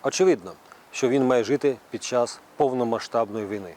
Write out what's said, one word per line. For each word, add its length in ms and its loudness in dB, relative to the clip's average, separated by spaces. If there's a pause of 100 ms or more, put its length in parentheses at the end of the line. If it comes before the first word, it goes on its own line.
Очевидно, 500 2 (400)
що 160 -2
він 180 2
має 180 4
жити 320 0 (140)
під 140 -10
час 360 -2 (160)
повномасштабної 920 0
війни. 300 -8